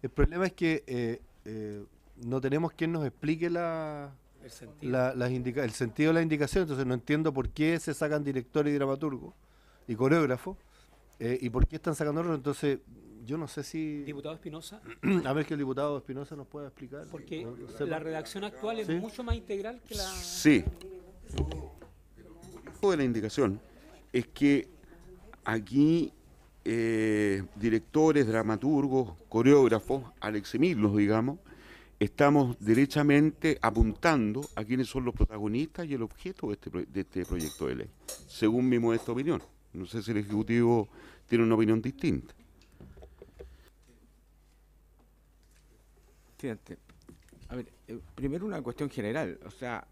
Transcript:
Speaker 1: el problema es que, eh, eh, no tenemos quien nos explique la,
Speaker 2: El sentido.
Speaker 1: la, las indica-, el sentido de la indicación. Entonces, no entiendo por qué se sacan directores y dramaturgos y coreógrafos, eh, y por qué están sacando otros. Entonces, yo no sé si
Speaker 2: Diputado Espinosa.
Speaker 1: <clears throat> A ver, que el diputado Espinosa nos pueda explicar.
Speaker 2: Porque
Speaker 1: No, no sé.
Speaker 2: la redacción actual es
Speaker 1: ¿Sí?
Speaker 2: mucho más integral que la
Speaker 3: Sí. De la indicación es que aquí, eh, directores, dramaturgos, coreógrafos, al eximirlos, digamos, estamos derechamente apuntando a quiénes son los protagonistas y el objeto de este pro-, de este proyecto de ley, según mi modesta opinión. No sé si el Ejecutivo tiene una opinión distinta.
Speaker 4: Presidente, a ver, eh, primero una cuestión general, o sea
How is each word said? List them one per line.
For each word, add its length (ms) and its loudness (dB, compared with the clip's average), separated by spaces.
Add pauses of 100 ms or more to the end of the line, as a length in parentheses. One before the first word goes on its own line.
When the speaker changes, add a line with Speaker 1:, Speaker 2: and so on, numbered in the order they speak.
Speaker 1:
el 80 -4
problema 380 2
es 60 -2
que, 340 0
eh, 340 -2 (240)
eh, 400 -10 (400)
no 160 -2
tenemos 320 0
quien 180 -2
nos 140 -2
explique 440 -2
la, 640 -4 (300)
Speaker 2:
El 80 -20
sentido. 400 -10
Speaker 1:
la, 240 2
las 160 0
indica-, 320 -2
el 80 -2
sentido 380 0
de 60 4
la 60 4
indicación. 420 0
Entonces, 220 -2
no 80 0
entiendo 400 0
por 180 -2
qué 280 2
se 140 -4
sacan 320 0
directores 480 0
y 20 0
dramaturgos 580 -2 (540)
y 80 -2
coreógrafos, 600 2 (600)
eh, 200 -2
y 100 -4
por 180 4
qué 100 -6
están 180 -4
sacando 240 -2
otros. 160 -2
Entonces, 440 -2 (460)
yo 120 -6
no 100 -6
sé 160 -10
si 400 -8
Speaker 2:
Diputado 320 -12
Espinosa. 460 -16 (200)
Speaker 1:
<clears throat> 240 2
A 80 0
ver, 120 0
que 100 -4
el 40 -4
diputado 380 -2
Espinosa 380 -10
nos 120 -16
pueda 200 -14
explicar. 420 -16
Speaker 2:
Porque 340 -10
Speaker 1:
No, 140 -10
no 120 -16
sé. 180 -6
Speaker 2:
la 120 -2
redacción 440 -8
actual 360 -6
es 80 -6
Speaker 1:
¿Sí? 80 -2
Speaker 2:
mucho 280 -6
más 120 -2
integral 520 -8
que 80 -12
la 80 -6 (100)
Speaker 3:
Sí. 500 4 (2250)
De 120 4
la 60 2
indicación 560 0 (540)
es 140 0
que 400 2 (760)
aquí, 680 2 (520)
eh, 800 2 (120)
directores, 720 4
dramaturgos, 880 0 (120)
coreógrafos, 760 6 (160)
al 160 -6
eximirlos, 600 2
digamos, 440 2 (600)
estamos 600 4
derechamente 1040 4
apuntando 920 2
a 80 -6
quiénes 240 -2
son 160 -4
los 120 -2
protagonistas 720 0
y 80 -4
el 80 -4
objeto 460 -10
de 40 -2
este 160 -10
pro-, 160 -6
de 160 -6
este 240 -6
proyecto 400 -4
de 100 -2
ley, 140 -10 (380)
según 420 2
mi 80 4
modesta 360 0
opinión. 280 -2 (320)
No 140 -10
sé 160 -8
si 80 -6
el 60 0
Ejecutivo 720 2 (400)
tiene 160 4
una 120 6
opinión 260 4
distinta. 540 -4 (4000)
Speaker 4:
Presidente, 400 -10 (720)
a 60 -12
ver, 160 -12 (160)
eh, 120 -12 (140)
primero 320 -4
una 160 -6
cuestión 280 -6
general, 560 -4
o 60 -16
sea 400 -10